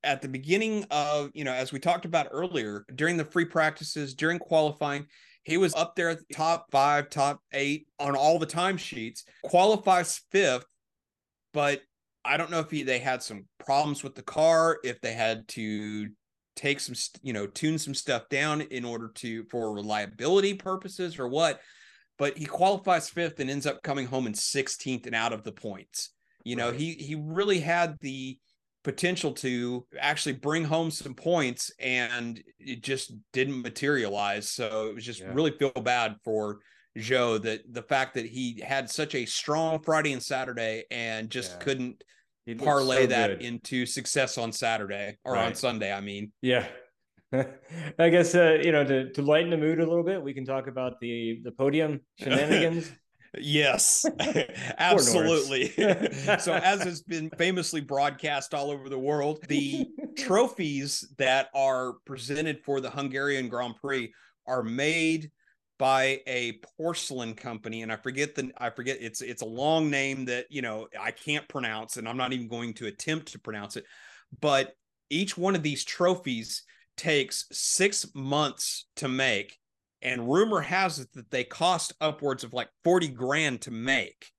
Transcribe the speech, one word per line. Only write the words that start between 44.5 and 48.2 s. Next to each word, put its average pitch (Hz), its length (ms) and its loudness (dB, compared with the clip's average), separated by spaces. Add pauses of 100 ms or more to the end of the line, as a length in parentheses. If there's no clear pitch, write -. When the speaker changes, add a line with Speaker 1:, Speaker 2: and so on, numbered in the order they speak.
Speaker 1:
Saturday 104 720 -2
or 127 120 0
on 117 120 2
Speaker 2:
Right. 113 100 -4
Speaker 1:
Sunday, 107 340 -2
I 98 80 -4
mean. 101 400 -10
Speaker 2:
Yeah. 127 260 4 (640)
<laughs> - 0 - (680)
I 170 100 8
guess, 170 280 6